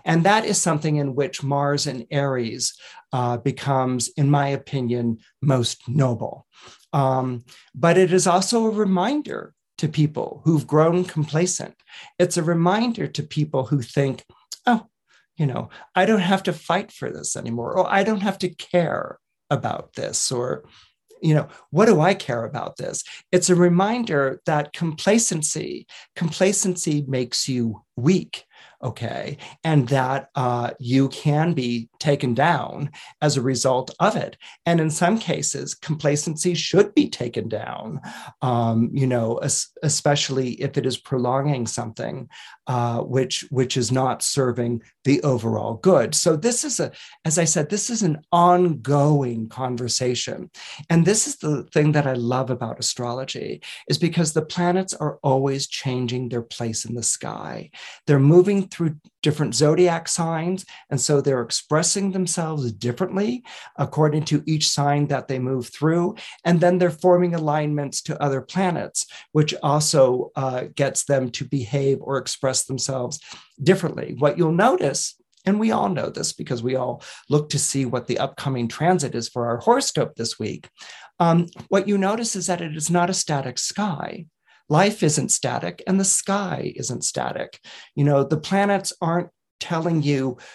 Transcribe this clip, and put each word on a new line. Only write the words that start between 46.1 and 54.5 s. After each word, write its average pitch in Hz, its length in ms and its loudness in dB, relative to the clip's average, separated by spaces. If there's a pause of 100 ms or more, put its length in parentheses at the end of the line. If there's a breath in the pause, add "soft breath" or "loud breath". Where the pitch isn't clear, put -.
So 165 200 2
this 226 300 0
is 262 160 -4
a, 147 100 -4 (340 loud breath)
as 160 140 0
I 165 60 4
said, 151 260 0
this 208 200 -2
is 220 120 -2
an 156 200 0 (100)
ongoing 143 1160 4
conversation. 123 1000 -4 (400 loud breath)
And 165 140 6
this 214 240 2
is 285 80 -8
the 151 260 -2
thing 151 300 2
that 143 160 2
I 131 60 0
love 123 360 -2
about 120 300 -6
astrology, - 840 -6 (260 loud breath)
is 147 100 0
because 170 340 0
the 156 100 0
planets 175 520 0